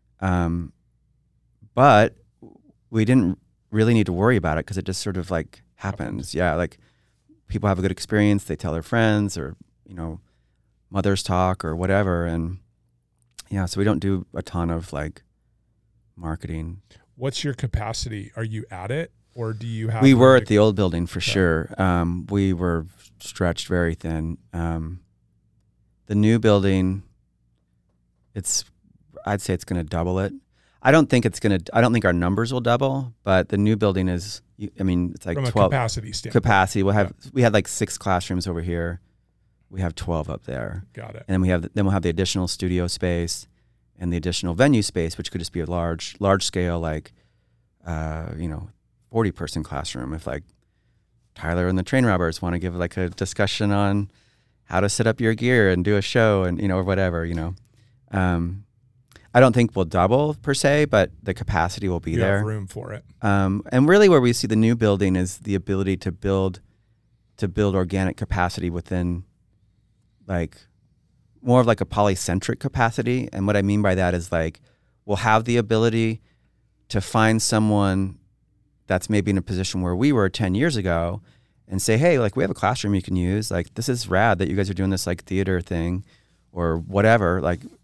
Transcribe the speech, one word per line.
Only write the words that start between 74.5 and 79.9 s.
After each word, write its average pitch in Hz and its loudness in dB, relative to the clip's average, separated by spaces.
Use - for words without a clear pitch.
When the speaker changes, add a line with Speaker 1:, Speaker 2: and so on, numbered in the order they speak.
Speaker 1:
we'll 104 -2
have 113 2
the 120 0
ability 113 0
to 101 -2
find 110 2
someone 101 2
that's 92 -2
maybe 104 2
in 98 2
a 92 0
position 92 -4
where 90 -2